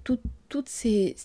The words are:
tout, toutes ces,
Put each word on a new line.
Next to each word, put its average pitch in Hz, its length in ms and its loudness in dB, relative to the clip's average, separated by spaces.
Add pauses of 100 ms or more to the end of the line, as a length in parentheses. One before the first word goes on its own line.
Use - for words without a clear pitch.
tout, 254 160 0 (300)
toutes 277 200 -4
ces, 208 560 2